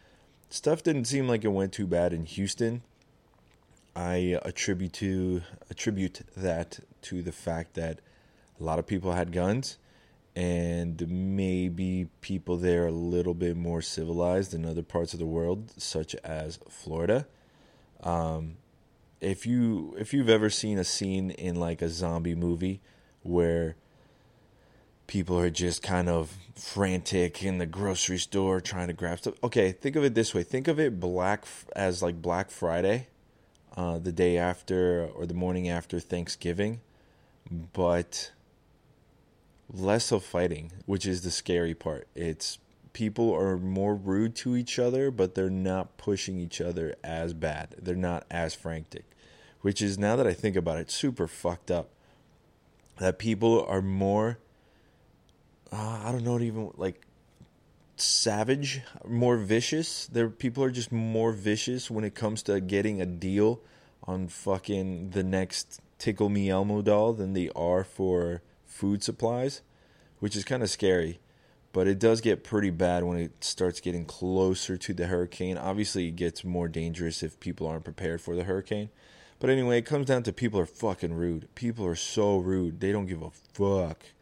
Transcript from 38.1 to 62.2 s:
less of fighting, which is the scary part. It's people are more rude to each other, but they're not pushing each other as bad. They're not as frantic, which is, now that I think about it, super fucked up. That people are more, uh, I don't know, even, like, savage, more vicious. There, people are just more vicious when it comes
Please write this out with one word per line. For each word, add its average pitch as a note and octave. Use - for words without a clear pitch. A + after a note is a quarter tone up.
less G2
of G2+
fighting, E2+
which G2
is F2+
the F2+
scary E2+
part. D#2
It's E2
people A2
are F#2
more F#2+
rude G2+
to B2
each B2
other, C3
but F#2+
they're F#2+
not F#2
pushing F#2+
each F2
other E2+
as E2
bad. D#2
They're F2
not F2+
as E2+
frantic, -
which G2+
is, G2
now G#2
that C3
I F#2
think F#2+
about E2
it, E2
super A#2+
fucked -
up. E2+
That F#2
people A2+
are F#2+
more, G2
uh, G#2+
I A#2+
don't B2
know, A#2+
even, A2
like, F2+
savage, C3
more A#2+
vicious. A#2
There, A#2
people B2+
are C3
just B2
more A2+
vicious G#2+
when A2
it G2+
comes A2